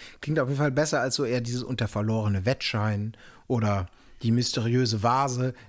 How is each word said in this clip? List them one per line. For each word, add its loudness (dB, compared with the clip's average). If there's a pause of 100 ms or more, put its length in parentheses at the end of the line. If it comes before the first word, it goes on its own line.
(220)
Klingt -2
auf 2
jeden -2
Fall 2
besser 0
als -2
so -2
eher 0
dieses -4
Und -4
der 0
verlorene 0
Wettschein -2 (300)
oder 0 (340)
die 0
mysteriöse 2
Vase. 0 (140)